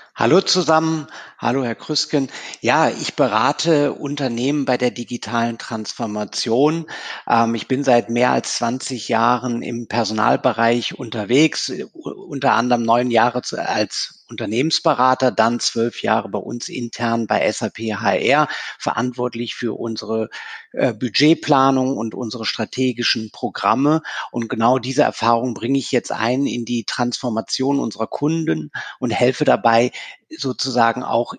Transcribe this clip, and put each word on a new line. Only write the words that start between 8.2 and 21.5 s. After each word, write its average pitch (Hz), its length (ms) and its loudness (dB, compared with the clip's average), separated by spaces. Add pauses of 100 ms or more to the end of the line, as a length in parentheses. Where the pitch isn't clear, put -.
als 127 240 -2
zwanzig 123 540 -4
Jahren 117 520 2
im 120 280 -6
Personalbereich 117 1080 0
unterwegs, 120 720 0 (220)
u-, - 200 -12
unter 135 420 -2
anderem 120 300 2
neun 120 280 2
Jahre 120 300 4
zu, - 200 -6
als - 640 -4
Unternehmensberater, 127 1040 2
dann 117 300 2
zwölf - 420 -2
Jahre 110 280 0
bei 101 100 -4
uns 123 280 -8
intern 117 600 -2
bei 104 140 2
S 107 200 0
A 107 80 0
P 110 240 -4
H 101 220 0
R, 139 320 2 (320)
verantwortlich 120 760 -4
für 117 240 -4
unsere, 110 520 -4 (420)
äh, 123 220 0
Budgetplanung 135 1000 2